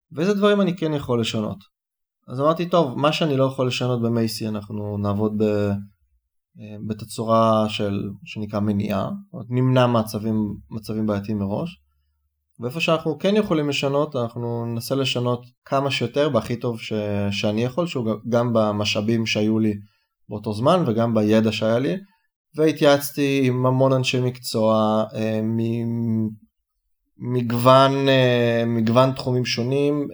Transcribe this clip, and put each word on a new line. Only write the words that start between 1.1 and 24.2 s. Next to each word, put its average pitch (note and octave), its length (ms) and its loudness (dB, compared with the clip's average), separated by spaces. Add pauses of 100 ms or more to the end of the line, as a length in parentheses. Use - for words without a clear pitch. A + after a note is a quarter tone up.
לשנות. G#2+ 380 -4 (680)
אז B2+ 120 -8
אמרתי, E3 280 0
"טוב, D3+ 300 2
מה D3 140 2
שאני D3+ 240 0
לא C3+ 80 4
יכול C3+ 220 -2
לשנות B2 360 -2
במייסי, A2+ 460 -2
אנחנו G#2 500 -8
נעבוד G#2 400 0
ב-, A2 60 2 (1160)
אה, G#2+ 160 -16 (100)
בתצורה A2 840 2
של, G#2 340 -4 (220)
שנקרא G#2+ 360 -6
מניעה", G#2 500 -2 (140)
זאת - 80 -20
אומרת, A#2 180 -12
נמנע B2+ 360 2
מצבים, A2 680 -2 (160)
מצבים G#2+ 360 -6
בעייתיים G#2 320 -2
מראש, A2 320 -4 (880)
ואיפה C3 200 -6
שאנחנו D#3+ 380 0
כן G3 180 0
יכולים E3 320 0
לשנות, C#3+ 480 -2
אנחנו A#2 500 -4
ננסה A#2 280 -4
לשנות B2 460 -2 (240)
כמה C#3 260 -2
שיותר, C3+ 380 0
בהכי A#2+ 280 -2
טוב A#2 240 -6
ש-, - 120 -10 (380)
שאני G#2+ 340 0
יכול, D3 220 -2
שהוא B2+ 200 -4
ג-, G#2+ 220 -4
גם A#2+ 240 2
במשאבים G#2+ 720 0
שהיו A2 320 0
לי G#2+ 160 2 (540)
באותו G#2+ 240 -8
זמן, D3 340 2
וגם A2+ 280 0
בידע G#2+ 380 4
שהיה A2 260 0
לי, D#3 180 -2 (600)
והתייעצתי C#3+ 880 2
עם B2+ 220 2
המון C3 260 4
אנשי C3 280 0
מקצוע, A2 840 2 (100)